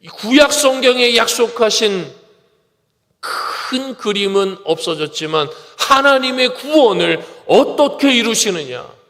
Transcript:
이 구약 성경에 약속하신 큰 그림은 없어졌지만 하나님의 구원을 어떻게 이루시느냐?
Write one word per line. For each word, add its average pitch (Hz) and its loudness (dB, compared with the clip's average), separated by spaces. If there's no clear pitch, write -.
이 - -20
구약 277 2
성경에 254 2
약속하신 220 0
큰 - -6
그림은 196 -2
없어졌지만 156 -4
하나님의 254 2
구원을 196 2
어떻게 277 2
이루시느냐? 196 -2